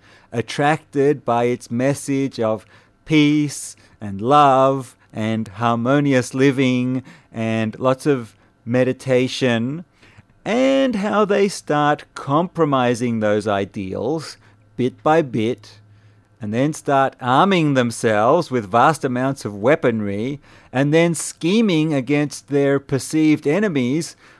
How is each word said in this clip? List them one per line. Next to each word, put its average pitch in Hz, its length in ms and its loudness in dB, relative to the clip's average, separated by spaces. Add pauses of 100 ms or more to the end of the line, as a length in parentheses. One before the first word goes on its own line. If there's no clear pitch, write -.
(340)
attracted 143 880 0
by 120 220 0
its 123 260 -4
message 135 720 -2
of 110 240 -2 (400)
peace 147 720 0 (240)
and 98 180 -8
love 135 800 2 (160)
and 110 340 -4
harmonious 120 840 0
living 127 680 0 (300)
and 113 480 -4
lots 131 260 0
of 127 300 -2 (300)
meditation, 127 1200 0 (580)
and 262 540 0
how 208 260 0
they 202 240 2
start 147 560 0 (120)
compromising 127 1080 0
those 104 260 0
ideals 101 880 -4 (400)
bit 127 280 -4
by 160 180 4
bit, 120 580 -6 (600)
and 107 140 -8
then 135 180 0
start 135 480 0
arming 151 540 2
themselves 120 800 2
with 113 180 -4
vast 131 340 4
amounts 131 400 -4
of 104 120 -10
weaponry, 113 840 0 (320)
and 143 220 0
then 165 220 2
scheming 165 800 0
against 143 560 -4
their 139 300 2
perceived 151 680 0
enemies 151 680 -2 (240)